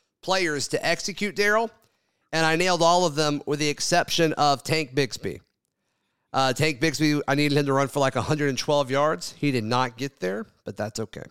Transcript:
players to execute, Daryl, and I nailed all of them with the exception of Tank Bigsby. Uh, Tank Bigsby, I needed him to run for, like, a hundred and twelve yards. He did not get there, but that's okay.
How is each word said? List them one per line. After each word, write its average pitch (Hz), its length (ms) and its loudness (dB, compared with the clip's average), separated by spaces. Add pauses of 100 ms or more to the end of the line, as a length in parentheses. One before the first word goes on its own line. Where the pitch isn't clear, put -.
(220)
players 170 480 -2
to - 160 -2
execute, 170 500 -2
Daryl, 214 340 2 (640)
and 160 140 0
I 160 100 2
nailed 175 260 2
all 180 240 6
of 147 100 0
them 147 300 0
with 147 140 -2
the 151 80 0
exception 160 680 0
of 143 300 2
Tank 147 320 -2
Bigsby. - 460 -4 (920)
Uh, 131 220 2
Tank 147 260 -2
Bigsby, 147 480 0
I 139 80 2
needed 147 220 2
him 143 100 2
to 139 60 2
run 135 160 2
for, 147 100 -2
like, 131 160 2
a 120 60 0
hundred 147 280 0
and 127 80 -2
twelve 143 320 0
yards. 151 480 -2
He 147 140 0
did 117 140 -2
not 123 320 0
get 139 220 -8
there, 196 280 -6 (160)
but 101 120 -12
that's 107 240 -6
okay. - 320 -10